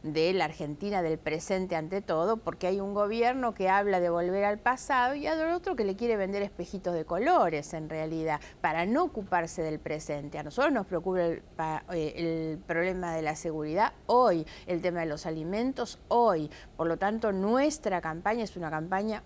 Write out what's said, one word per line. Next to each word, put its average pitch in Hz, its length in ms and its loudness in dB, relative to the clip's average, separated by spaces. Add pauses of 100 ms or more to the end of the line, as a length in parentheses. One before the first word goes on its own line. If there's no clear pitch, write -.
de 160 300 2
la 175 140 2
Argentina 170 560 -4
del 160 180 0
presente 185 560 -2
ante 180 260 -2
todo, 190 360 0
porque - 280 -4
hay 190 140 0
un 196 140 -4
gobierno 233 600 2
que 185 140 0
habla 196 320 4
de 175 100 2
volver 180 340 2
al 208 140 0
pasado 254 560 2
y 294 140 -4
hay 320 100 0 (140)
otro 359 240 -2
que 226 80 0
le 190 100 0
quiere 233 220 0
vender 196 260 0
espejitos 180 520 -6
de 156 100 -2
colores, 180 680 2
en 156 160 -6
realidad, 160 500 -2 (200)
para 170 260 0
no 269 180 4
ocuparse 180 580 -2
del 156 160 -2
presente. 151 580 -6
A 151 60 -6
nosotros 247 300 2
nos 208 140 0
preocupa 185 360 0
el 170 200 0
pa-, 160 500 -4
eh, 156 240 -2
el 160 420 -2
problema 175 560 -2
de 160 80 -2
la 151 140 -2
seguridad 156 560 -2 (140)
hoy, 214 380 6 (220)
el 175 160 -2
tema 175 180 0
de 160 60 -2
los 151 200 -4
alimentos 202 840 -4
hoy. 196 420 4 (260)
Por 165 120 0
lo 165 80 2
tanto, 214 360 0
nuestra 220 680 2
campaña 175 420 -2
es - 140 -6
una 165 140 -4
campaña 190 560 -2